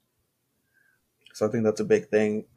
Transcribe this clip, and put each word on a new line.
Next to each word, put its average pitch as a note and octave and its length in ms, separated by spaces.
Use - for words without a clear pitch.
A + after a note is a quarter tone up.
So - 160
I - 20
think A2+ 140
that's G#2+ 160
a G#2+ 40
big G#2 260
thing, G#2+ 340